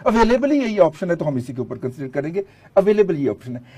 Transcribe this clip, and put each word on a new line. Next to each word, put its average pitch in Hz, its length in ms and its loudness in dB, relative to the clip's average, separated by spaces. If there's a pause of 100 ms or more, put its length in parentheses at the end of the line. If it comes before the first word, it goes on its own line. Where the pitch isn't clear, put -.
Available 233 440 2
ही 294 100 2
यही 220 180 -4
option 190 320 2
है, 165 60 -2
तो 165 80 -4
हम 143 140 -4
इसी 127 140 -8
के 127 80 -8
ऊपर 117 180 -8
consider 131 300 -10
करेंगे, 151 360 -6 (320)
Available 196 400 4
ये 139 120 -2
option 120 280 -8
है। 123 60 -14 (160)